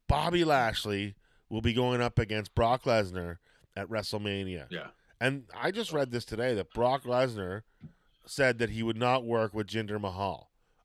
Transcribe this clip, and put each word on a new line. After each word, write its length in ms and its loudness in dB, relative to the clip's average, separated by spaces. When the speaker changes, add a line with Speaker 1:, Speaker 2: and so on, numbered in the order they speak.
Speaker 1:
Bobby 360 2
Lashley 720 2
will 120 -4
be 120 2
going 280 4
up 160 2
against 380 -2
Brock 280 4
Lesnar 540 0
at 120 -8
WrestleMania. 840 -4
Speaker 2:
Yeah. 160 -10
Speaker 1:
And 220 -2
I 180 -4
just 200 -6
read 200 -2
this 140 -4
today 300 -2
that 180 -6
Brock 300 0
Lesnar 600 -2
said 340 2
that 120 2
he 100 -4
would 160 0
not 280 2
work 280 0
with 140 -4
Jinder 320 -4
Mahal. 500 -4